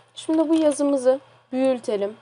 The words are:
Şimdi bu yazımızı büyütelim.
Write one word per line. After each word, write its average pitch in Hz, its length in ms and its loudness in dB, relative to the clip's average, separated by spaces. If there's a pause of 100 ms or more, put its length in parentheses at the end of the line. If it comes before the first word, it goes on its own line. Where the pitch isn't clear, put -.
(160)
Şimdi 320 340 -2
bu 320 60 2
yazımızı 285 640 2 (320)
büyütelim. 240 720 -2